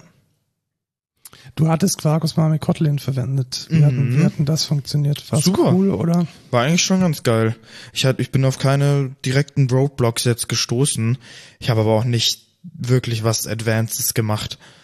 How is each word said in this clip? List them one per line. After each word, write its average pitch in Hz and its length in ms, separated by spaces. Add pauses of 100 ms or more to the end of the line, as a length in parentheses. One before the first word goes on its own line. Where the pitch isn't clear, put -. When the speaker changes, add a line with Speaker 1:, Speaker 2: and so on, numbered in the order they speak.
(1600)
Speaker 1:
Du 160 140
hattest 165 300
Quarkus 156 360
mal 160 140
mit 156 120
Kotlin 147 380
verwendet. 131 680
Wie 165 80
Speaker 2:
Mhm. 147 80
Speaker 1:
hatten, 131 340
wie 175 60
hatten 165 200
das 151 200
funktioniert? 147 640
War's - 140
Speaker 2:
Super. 196 280
Speaker 1:
cool, 190 180
oder? 170 360 (240)
Speaker 2:
War 120 120
eigentlich 165 200
schon 185 160
ganz 175 240
geil. 113 320 (380)
Ich - 120
hab, 131 140
ich 123 120
bin 135 120
auf 131 160
keine 139 560 (100)
direkten 135 440
Roadblocks 127 560
jetzt 120 240
gestoßen. 117 680 (420)
Ich - 100
habe 110 120
aber 110 100
auch 110 120
nicht 120 420 (160)
wirklich 120 640
was 113 240
Advancedes 113 680
gemacht. 107 460 (240)